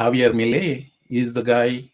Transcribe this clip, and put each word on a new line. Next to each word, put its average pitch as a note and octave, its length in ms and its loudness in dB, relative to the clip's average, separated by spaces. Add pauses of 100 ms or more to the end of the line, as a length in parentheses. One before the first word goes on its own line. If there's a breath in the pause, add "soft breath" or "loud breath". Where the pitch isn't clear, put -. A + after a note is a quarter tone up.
Javier B2 300 4 (100)
Milei C#3 300 0 (500)
is B2 80 -2 (100)
the A#2 60 -4 (100)
guy A#2+ 140 2 (260)